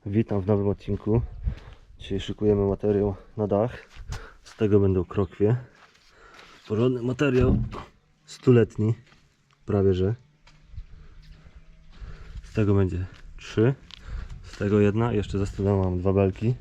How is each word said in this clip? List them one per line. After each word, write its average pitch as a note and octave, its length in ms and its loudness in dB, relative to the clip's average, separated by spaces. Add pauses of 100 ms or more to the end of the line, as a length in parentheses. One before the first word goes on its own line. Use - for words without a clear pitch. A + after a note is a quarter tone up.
Witam G#2 340 0
w F2+ 60 -6
nowym G2+ 220 2
odcinku. G#2 540 -2 (760)
Dzisiaj G2 220 -8
szykujemy G2+ 460 0
materiał G2+ 480 0 (220)
na G#2+ 100 -2
dach. G#2 260 0 (680)
Z - 140 -20
tego G#2 240 4
będą F#2+ 240 2
krokwie. G#2 520 0 (1120)
Porządny A#2+ 340 0
materiał, B2+ 540 2 (680)
stuletni, A2+ 680 2 (720)
prawie G2 300 2
że. F#2+ 200 0 (2250)
Z - 100 -20
tego G2+ 220 2
będzie F#2 320 0 (300)
trzy, A#2+ 380 2 (680)
z - 160 -18
tego G#2 220 2
jedna, A2 320 2
jeszcze G2+ 260 -2
za G2 80 0
stodołą G2 380 0
mam F2+ 140 0
dwa F#2+ 140 0
belki. G2 480 2